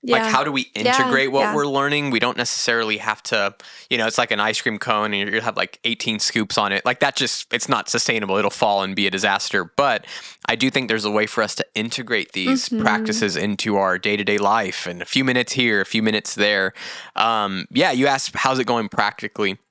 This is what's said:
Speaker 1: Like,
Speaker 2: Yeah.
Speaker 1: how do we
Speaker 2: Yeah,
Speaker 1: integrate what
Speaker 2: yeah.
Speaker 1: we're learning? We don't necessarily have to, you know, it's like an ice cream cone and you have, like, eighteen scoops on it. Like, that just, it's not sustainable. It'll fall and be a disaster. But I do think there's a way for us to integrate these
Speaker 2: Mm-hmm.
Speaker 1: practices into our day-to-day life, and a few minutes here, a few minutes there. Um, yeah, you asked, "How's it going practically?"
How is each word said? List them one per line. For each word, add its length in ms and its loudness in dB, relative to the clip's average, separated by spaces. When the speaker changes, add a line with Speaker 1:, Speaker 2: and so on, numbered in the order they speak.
Speaker 1:
Like, 220 2
Speaker 2:
Yeah. 80 2
Speaker 1:
how 120 4
do 80 -2
we 240 -2
Speaker 2:
Yeah, 220 2
Speaker 1:
integrate 340 2
what 100 4
Speaker 2:
yeah. 140 2
Speaker 1:
we're 120 2
learning? 420 0
We 100 2
don't 180 0
necessarily 600 0
have 260 -4
to, 300 0
you 100 0
know, 80 2
it's 100 0
like 140 2
an 80 0
ice 220 2
cream 180 -2
cone 340 0
and 180 -2
you 100 0
have, 140 -4
like, 280 -4
eighteen 360 -2
scoops 380 0
on 140 2
it. 140 0
Like, 160 0
that 140 2
just, 380 -2
it's 160 -2
not 180 0
sustainable. 500 0
It'll 120 2
fall 320 2
and 140 -4
be 100 0
a 60 0
disaster. 520 0
But 420 0
I 80 2
do 160 0
think 180 -2
there's 160 0
a 60 0
way 160 2
for 160 -2
us 120 -4
to 100 -4
integrate 580 -4
these 360 0
Speaker 2:
Mm-hmm. 120 -2
Speaker 1:
practices 560 0
into 400 0
our 220 2
day-to-day 400 0
life, 480 0
and 160 -8
a 20 -10
few 180 0
minutes 300 0
here, 280 2
a 40 0
few 160 -2
minutes 320 0
there. 400 2
Um, 540 0
yeah, 220 2
you 160 2
asked, 280 0
"How's 220 0
it 80 0
going 240 0
practically?" 680 -2